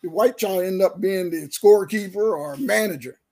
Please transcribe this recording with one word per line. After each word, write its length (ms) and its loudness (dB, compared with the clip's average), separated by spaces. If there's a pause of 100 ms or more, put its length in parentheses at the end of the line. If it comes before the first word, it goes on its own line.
the 80 -8
white 280 0
child 260 -2
ended 180 0
up 180 2
being 300 -2
the 180 -8
scorekeeper 680 4 (200)
or 200 -8
manager. 640 -2 (120)